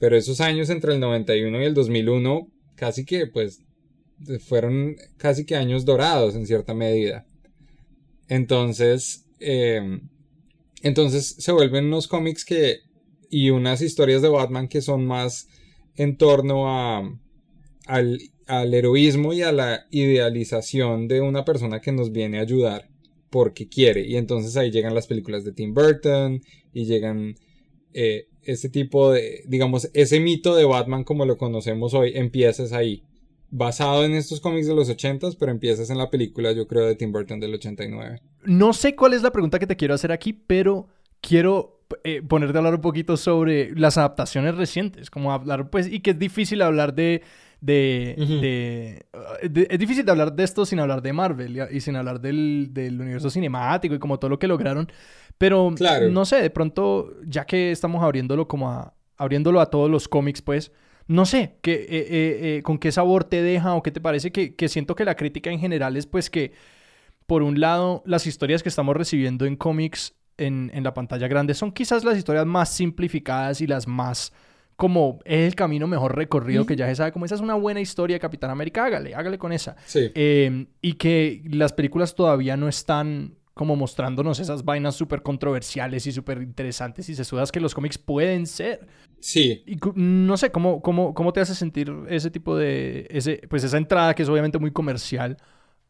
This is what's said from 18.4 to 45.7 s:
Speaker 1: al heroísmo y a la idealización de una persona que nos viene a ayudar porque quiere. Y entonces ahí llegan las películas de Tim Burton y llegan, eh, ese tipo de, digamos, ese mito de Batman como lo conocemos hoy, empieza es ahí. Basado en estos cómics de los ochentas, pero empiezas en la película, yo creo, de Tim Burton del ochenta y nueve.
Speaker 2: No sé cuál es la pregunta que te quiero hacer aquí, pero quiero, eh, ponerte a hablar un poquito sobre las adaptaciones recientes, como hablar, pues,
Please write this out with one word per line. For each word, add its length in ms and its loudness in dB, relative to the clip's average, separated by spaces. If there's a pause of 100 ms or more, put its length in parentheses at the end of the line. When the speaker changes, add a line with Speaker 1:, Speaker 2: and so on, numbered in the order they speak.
Speaker 1:
al 280 0
heroísmo 580 4
y 100 -2
a 100 2
la 380 0
idealización 1160 0
de 120 2
una 240 -2
persona 360 -2
que 120 -4
nos 200 -2
viene 260 -2
a 40 -2
ayudar 460 0 (420)
porque 380 0
quiere. 380 4
Y 100 -4
entonces 400 -4
ahí 140 2
llegan 240 0
las 120 0
películas 380 -6
de 80 -8
Tim 220 -8
Burton 680 4 (320)
y 140 -6
llegan, 480 -2 (580)
eh, 340 -2 (160)
ese 260 -6
tipo 440 4
de, 340 0
digamos, 460 0
ese 260 4
mito 380 2
de 80 8
Batman 400 0
como 220 -2
lo 100 2
conocemos 580 -4
hoy, 200 4
empieza 500 0
es 80 -8
ahí. 320 -2 (480)
Basado 520 2
en 100 2
estos 260 -4
cómics 280 -2
de 60 2
los 140 4
ochentas, 480 -4
pero 140 0
empiezas 400 -2
en 80 -2
la 100 -2
película, 440 -2
yo 160 -2
creo, 180 2
de 80 2
Tim 180 -4
Burton 280 -6
del 140 -6
ochenta 300 -10
y 40 -8
nueve. 320 -12 (240)
Speaker 2:
No 280 6
sé 220 2
cuál 180 6
es 100 2
la 100 4
pregunta 260 2
que 80 -2
te 100 -2
quiero 180 2
hacer 180 -2
aquí, 200 -4
pero 560 0 (320)
quiero, 640 2 (200)
eh, 180 -6
ponerte 340 2
a 20 4
hablar 180 2
un 40 -4
poquito 360 0
sobre 580 2
las 240 4
adaptaciones 560 0
recientes, 560 -4
como 220 -4
hablar, 360 -4
pues, 200 -2